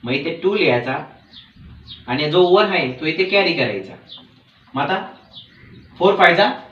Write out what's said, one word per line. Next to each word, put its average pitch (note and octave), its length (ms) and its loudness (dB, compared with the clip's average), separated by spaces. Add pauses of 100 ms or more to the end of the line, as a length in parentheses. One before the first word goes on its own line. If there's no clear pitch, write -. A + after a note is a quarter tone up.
मग A#2 80 -8
इथे D3 320 -4
टू F#3+ 120 2
लिहायचा C3+ 420 0 (1080)
आणि C#3+ 240 -2
जो F3+ 180 4
वन G3+ 160 6
आहे E3 340 -2
तो D#3 60 -8
इथे D#3+ 180 -2
कॅरी F#3+ 300 0
करायचा. G#2 400 -6 (800)
मग C3 80 -4
आता F3+ 200 -2 (1000)
फोर F#3+ 160 4
फाय F3 200 4
जा G3+ 160 2 (200)